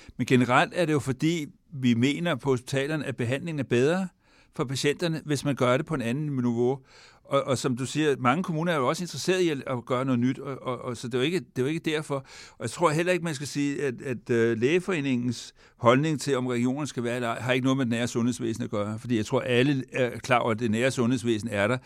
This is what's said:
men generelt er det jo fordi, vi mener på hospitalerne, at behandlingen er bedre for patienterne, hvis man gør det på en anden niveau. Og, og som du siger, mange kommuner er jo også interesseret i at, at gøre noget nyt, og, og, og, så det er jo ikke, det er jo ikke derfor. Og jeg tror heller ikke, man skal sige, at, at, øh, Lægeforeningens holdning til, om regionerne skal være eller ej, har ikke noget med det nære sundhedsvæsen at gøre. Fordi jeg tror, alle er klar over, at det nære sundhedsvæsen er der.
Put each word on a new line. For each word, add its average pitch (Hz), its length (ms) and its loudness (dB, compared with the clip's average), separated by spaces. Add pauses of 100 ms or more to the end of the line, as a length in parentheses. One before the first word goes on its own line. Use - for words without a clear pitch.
(160)
men 127 100 -2
generelt 127 500 4
er 180 80 2
det 156 80 2
jo 147 60 4
fordi, 151 480 -2 (260)
vi 127 220 2
mener 147 400 2
på 135 160 -2
hospitalerne, 139 540 -2
at 139 120 -6
behandlingen 139 440 -4
er 113 80 -6
bedre 160 400 2 (480)
for 156 80 -2
patienterne, 147 600 -2
hvis 147 200 -2
man 143 100 0
gør 123 220 2
det 135 100 -4
på 160 80 -4
en 131 80 -2
anden 139 340 -2
niveau. 120 420 2 (460)
Og, 139 180 0
og 131 160 0
som 131 180 -2
du 131 100 -4
siger, 151 320 0
mange 131 240 2
kommuner 170 300 -2
er 160 40 0
jo 127 120 0
også 165 160 -2
interesseret 175 360 -2
i 175 80 4
at, 139 180 -2
at 123 180 -4
gøre 127 200 -2
noget 127 160 2
nyt, 131 180 0
og, 139 240 -10
og, 123 220 -6
og, 120 120 -6
så 127 120 -8
det 117 60 -4
er 123 40 0
jo 127 60 2
ikke, 170 160 0
det - 180 -8
er 123 40 2
jo 127 40 0
ikke 160 240 -4
derfor. 151 240 -4 (360)
Og - 120 -18
jeg 117 80 -4
tror 165 200 2
heller 170 220 2
ikke, 170 120 0
man 165 100 -4
skal 139 120 -8
sige, 143 360 -2
at, 135 200 -4
at, 131 280 -4
øh, 117 280 4
Lægeforeningens 139 960 0 (220)
holdning 135 440 4
til, 135 160 0
om 127 100 -2
regionerne 127 400 0
skal 127 160 -6
være 120 140 -2
eller 120 120 -4
ej, 113 120 -4
har 123 120 0
ikke 131 120 2
noget 135 120 4
med 135 80 0
det 113 60 0
nære 120 160 0
sundhedsvæsen 117 580 -2
at 113 60 -8
gøre. 107 280 -2
Fordi 120 180 -2
jeg 104 100 0
tror, 131 140 0
alle 131 520 2
er 123 260 0
klar 123 200 2
over, 120 120 2
at 107 80 0
det 117 120 0
nære 120 200 2
sundhedsvæsen 117 580 0
er 104 180 0
der. 127 200 0